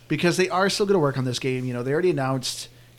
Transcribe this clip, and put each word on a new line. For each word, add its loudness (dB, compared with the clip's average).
because 2
they 2
are 2
still 0
gonna 4
work 2
on -2
this -4
game. -2
You -4
know, -4
they -2
already 2
announced, -2